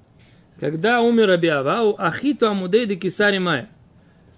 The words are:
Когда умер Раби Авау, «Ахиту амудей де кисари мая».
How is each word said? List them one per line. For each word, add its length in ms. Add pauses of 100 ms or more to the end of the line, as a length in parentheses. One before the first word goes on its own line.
(600)
Когда 420
умер 260
Раби 200
Авау, 500
«Ахиту 500
амудей 380
де 100
кисари 440
мая». 300 (680)